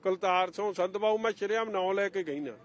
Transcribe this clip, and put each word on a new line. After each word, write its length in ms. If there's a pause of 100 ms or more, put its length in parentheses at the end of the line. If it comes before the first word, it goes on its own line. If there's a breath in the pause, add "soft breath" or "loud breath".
ਕਲਤਾਰ 500
ਸਿੰਘ 220
ਸੰਧਵਾ, 360
ਉਹ 100
ਮੈਂ 120
ਸ਼ਰੇਆਮ 380
ਨਾਂ 240
ਲੈ 160
ਕੇ 140
ਗਈ 160
ਨਾ। 260